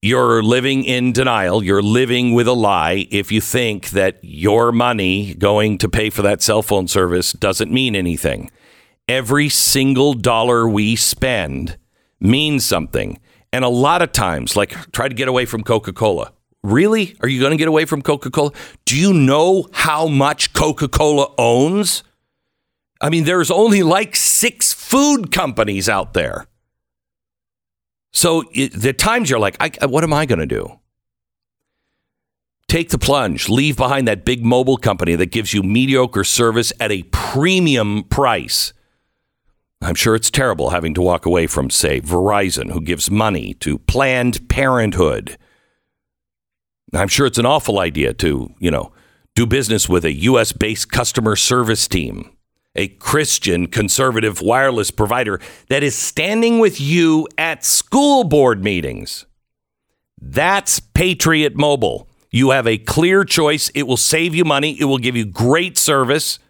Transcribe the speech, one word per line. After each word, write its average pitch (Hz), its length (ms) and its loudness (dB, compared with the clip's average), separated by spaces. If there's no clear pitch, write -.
You're 117 400 2
living 127 420 0
in 127 280 -2
denial. 110 520 0
You're 98 180 2
living 120 520 2
with 120 120 4
a 123 60 2
lie 98 580 0
if 98 220 -4
you 107 80 2
think 113 500 -4
that 95 300 0
your 101 500 0
money 104 640 0
going 104 460 0
to 107 100 0
pay 107 220 0
for - 100 -8
that 101 220 0
cell 110 180 2
phone 95 280 0
service 90 440 0
doesn't 92 400 -2
mean 127 240 0
anything. 80 540 -4
Every 131 400 0
single 135 640 2
dollar 117 560 2
we 107 260 0
spend 87 840 -4
means 139 460 2
something. 64 520 -4
And 127 140 -2
a 123 60 0
lot 143 320 2
of 165 100 -4
times, 82 440 -2
like, - 360 -4
try 127 160 -4
to 131 60 -8
get 127 140 -4
away 127 180 0
from 110 180 -8
Coca-Cola. 101 680 -2
Really? 190 600 2
Are 123 60 0
you 135 120 0
gonna 143 160 2
get 156 120 0
away 156 180 2
from 147 160 -4
Coca-Cola? 143 500 -2
Do 131 140 -2
you 190 160 4
know 156 580 4
how 156 340 0
much 143 460 0
Coca-Cola 151 840 0
owns? 143 640 2
I 143 80 0
mean, 160 160 2
there's 170 260 2
only, 202 320 4
like, 180 340 0
six - 580 0
food 277 580 0
companies 107 560 -2
out 98 240 -2
there. - 340 -4
So 165 360 2
it, 135 200 -2
the 120 200 -2
times 220 360 0
you're 123 120 2
like, 98 180 0
"I, 156 280 -4
what 143 180 0
am 156 80 0
I 151 120 2
gonna 92 220 -2
do?" 50 320 -6
Take 165 220 0
the - 80 -2
plunge. 123 500 0
Leave 131 280 2
behind 131 300 0
that 104 180 -2
big 123 200 -2
mobile 123 320 2
company 85 400 0
that 87 160 0
gives 110 200 -4
you 101 120 0
mediocre 123 580 0
service 113 560 0
at 107 140 -2
a 95 180 -4
premium 135 920 0
price. 113 680 -2
I'm 85 140 -4
sure 110 180 2
it's 113 160 -2
terrible 98 400 -2
having 82 240 -2
to 90 80 0
walk 90 240 0
away 85 220 2
from, 67 220 -4
say, 71 300 0
Verizon, 90 720 -2
who 82 100 -6
gives 78 300 -4
money 101 440 -2
to 73 240 -4
Planned 127 680 0
Parenthood. 95 880 0
I'm 95 160 0
sure 143 180 2
it's 123 120 -2
an 117 80 2
awful 123 340 0
idea 73 340 -2
to, 71 460 -4
you 85 100 0
know, - 220 -4
do 120 100 2
business 113 440 0
with 90 160 2
a 80 80 0
U 101 260 2
S 113 140 0
based - 400 -4
customer 117 420 0
service 113 540 0
team, 53 420 -6
a 98 120 -4
Christian 95 760 -2
conservative 110 760 -2
wireless 120 500 0
provider 107 500 -2
that 139 140 0
is 139 120 -2
standing 226 640 0
with 208 220 2
you 160 560 2
at 160 280 -4
school 277 600 2
board 127 400 4
meetings. 71 600 -6
That's 175 600 0
Patriot 160 760 0
Mobile. 131 540 0
You 131 200 2
have 131 160 2
a 113 120 2
clear 185 460 2
choice. 151 500 0
It 143 120 -2
will 123 100 0
save 160 380 0
you 170 100 2
money. 147 360 0
It 147 60 0
will 135 120 0
give 123 160 -2
you 117 100 -2
great 135 540 0
service. 139 600 0